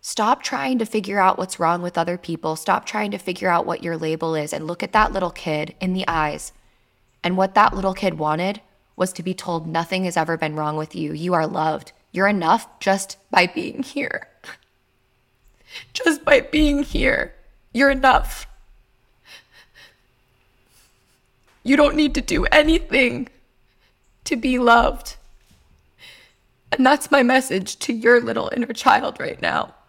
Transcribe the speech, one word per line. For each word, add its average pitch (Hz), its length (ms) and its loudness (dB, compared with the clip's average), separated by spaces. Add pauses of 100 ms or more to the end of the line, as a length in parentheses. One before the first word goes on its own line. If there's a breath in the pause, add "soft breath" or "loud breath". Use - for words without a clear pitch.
Stop 226 420 -2
trying 262 360 -4
to 220 60 -2
figure 202 340 -4
out 190 180 4
what's 185 220 -8
wrong 175 220 0
with 175 160 -6
other 175 200 -2
people. 160 400 -6
Stop 196 280 -2
trying 208 260 -4
to 202 60 -8
figure 185 320 -4
out 170 160 2
what 165 180 -6
your 170 120 -6
label 160 400 -4
is 151 160 -4
and 151 160 -8
look 175 160 -8
at 190 80 -10
that 214 220 2
little 185 180 -4
kid 156 480 -6
in 185 140 -2
the 185 140 -4
eyes. 156 440 -4 (720)
And 180 140 0
what 190 160 2
that 214 200 4
little 196 200 -2
kid 180 240 -2
wanted 160 420 -2 (360)
was 190 180 -2
to 170 100 -12
be 185 100 -4
told 165 340 -6
nothing 170 380 -2
has 175 120 -2
ever 160 200 0
been 156 180 -4
wrong 151 200 -4
with 156 200 -8
you. 156 180 -6
You 170 200 -4
are 160 140 2
loved. 156 440 -4 (200)
You're 190 160 0
enough 202 520 0
just 196 380 -2 (120)
by 180 180 4
being - 360 -6
here. - 440 -8 (160)
<laughs> - 1500 -20
Just - 320 0
by 285 160 6
being 294 420 2
here, - 500 -2 (380)
you're 277 180 4
enough. - 560 2 (3250 soft breath)
You 269 140 4
don't 294 180 6
need 302 200 2
to 269 60 -2
do - 240 -2
anything 277 840 2 (960)
to 294 100 -2
be 254 240 -2
loved. 233 560 4 (1600 loud breath)
And 254 120 2
that's 285 240 2
my 285 140 6
message 247 560 0
to - 140 -4
your 233 260 4
little 226 340 -4
inner 233 200 -4
child - 460 2
right - 220 -8
now. - 320 -2 (160)